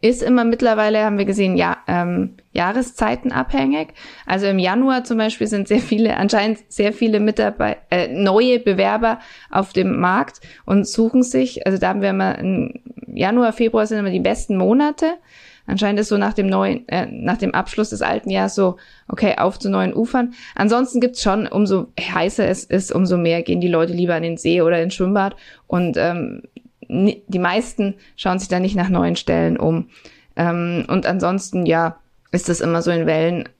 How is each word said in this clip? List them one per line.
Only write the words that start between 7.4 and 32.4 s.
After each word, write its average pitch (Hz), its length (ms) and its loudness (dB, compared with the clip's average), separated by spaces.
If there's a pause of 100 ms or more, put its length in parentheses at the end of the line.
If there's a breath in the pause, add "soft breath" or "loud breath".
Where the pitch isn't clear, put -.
äh, 180 220 0
neue 202 460 4
Bewerber 214 640 0 (320 loud breath)
auf 196 200 -2
dem 185 280 0
Markt 185 400 0 (260 loud breath)
und 196 180 4
suchen 226 380 2
sich, 254 420 0
also 190 140 0
da 185 120 0
haben 196 120 -2
wir 196 80 2
immer, 190 300 0
im 185 400 -4 (260)
Januar, 226 460 0
Februar 226 340 2
sind 214 140 -2
immer 196 100 -2
die 185 80 0
besten 196 380 -2
Monate. 294 560 2 (540 loud breath)
Anscheinend 202 340 0
ist 208 80 -2
so 208 100 0
nach 202 160 0
dem 202 120 0
neuen, 190 420 0
äh, 180 220 -2
nach - 280 -4
dem 190 160 -2
Abschluss - 340 -2
des 208 140 -6
alten 208 260 -2
Jahres 190 260 -2
so, 185 220 2 (320 loud breath)
okay, - 300 0
auf 190 200 0
zu 196 120 -4
neuen 190 240 0
Ufern. 240 400 -2 (200 loud breath)
Ansonsten 240 460 0
gibt's 247 220 -2
schon, 208 240 0
umso 190 400 0 (120)
heißer 180 480 -2
es 190 180 -2
ist, 190 280 -2
umso 180 240 2
mehr 170 260 0
gehen 175 200 -2
die 180 60 2
Leute 170 260 0
lieber 175 200 0
an 160 80 -2
den 170 140 -4
See 170 240 0
oder 165 220 2
ins 180 120 -4
Schwimmbad. 196 420 0 (300 loud breath)
Und, 175 300 0
ähm, 170 460 -2 (440)
ni-, - 420 0
die 185 100 -2
meisten 196 560 -2 (200 soft breath)
schauen 185 240 -2
sich 190 100 -8
da 180 120 0
nicht 202 160 0
nach 190 140 0
neuen 175 260 2
Stellen 165 400 0
um. 165 320 0 (480 loud breath)
Ähm, 170 520 -2
und 185 180 0
ansonsten, 185 580 -2
ja, 165 320 2 (340)
ist 180 200 -2